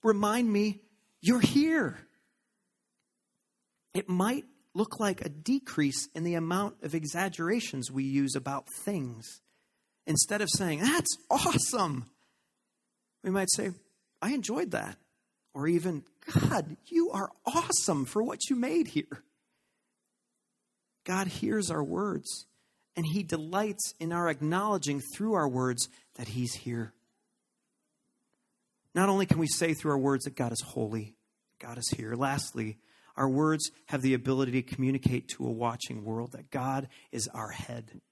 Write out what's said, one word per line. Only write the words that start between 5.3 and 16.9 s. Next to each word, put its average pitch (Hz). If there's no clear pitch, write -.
in 160
the 170
amount 170
of 156
exaggerations 165
we 135
use 135
about 139
things. 127
Instead 202
of 202
saying, 165
"That's 294
awesome," 190
we 190
might 185
say, -
"I 233
enjoyed 254
that." -
Or 143
even, 165
"God, 170
you 339